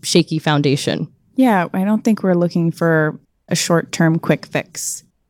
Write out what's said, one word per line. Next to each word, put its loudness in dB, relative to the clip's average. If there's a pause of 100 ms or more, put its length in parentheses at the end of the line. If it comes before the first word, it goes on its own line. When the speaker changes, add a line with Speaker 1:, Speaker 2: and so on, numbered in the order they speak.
Speaker 1:
shaky 0
foundation? 0 (260)
Speaker 2:
Yeah, 2
I -2
don't 0
think 0
we're 2
looking 0
for 0 (300)
a -2
short-term 0
quick -2
fix. -8 (280)